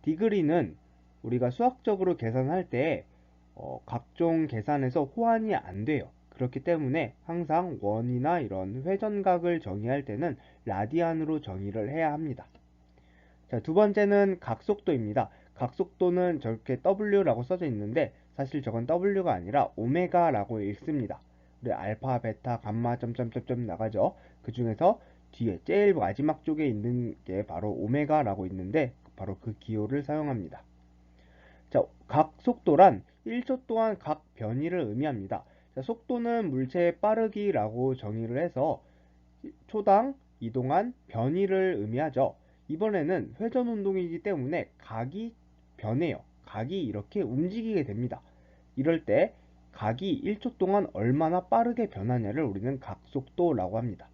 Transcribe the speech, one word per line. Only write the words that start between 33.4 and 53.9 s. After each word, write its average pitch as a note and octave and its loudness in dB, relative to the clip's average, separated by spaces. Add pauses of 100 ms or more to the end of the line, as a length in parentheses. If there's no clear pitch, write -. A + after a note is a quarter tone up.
초 C4 -4
동안 A3 0
각 D3+ -6 (100)
변이를 C#3+ -2
의미합니다. A2+ -4 (320)
자, C3 -6
속도는 A#3 -2
물체의 D3+ 2
빠르기라고 F#3 0
정의를 A2+ -4
해서 D#3 -2 (840)
초당 G#3+ 4 (240)
이동한 C3 0 (120)
변이를 F#3 0
의미하죠. B2 0 (320)
이번에는 E3+ -2
회전 A#3 0
운동이기 F#3+ -2
때문에 D#3 -2
각이 D#3 -8 (440)
변해요. B2 -2 (200)
각이 D3 -6
이렇게 G#2 -4
움직이게 F#3 -2
됩니다. A2+ -6 (540)
이럴 D#3+ 0
때 A#2+ 2 (360)
각이 A#2+ -2
일 G3+ -2
초 - -8
동안 F#3+ 2
얼마나 D#3+ 2
빠르게 A#3 2
변하냐를 A2+ -2
우리는 A#2+ -2
각속도라고 A#2+ -2
합니다. A#2 -6